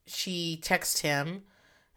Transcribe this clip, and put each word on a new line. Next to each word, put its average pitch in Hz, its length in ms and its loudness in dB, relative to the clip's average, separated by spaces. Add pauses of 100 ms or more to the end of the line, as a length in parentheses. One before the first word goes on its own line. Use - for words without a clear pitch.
she 170 560 -2
texts - 380 2
him 156 420 0 (540)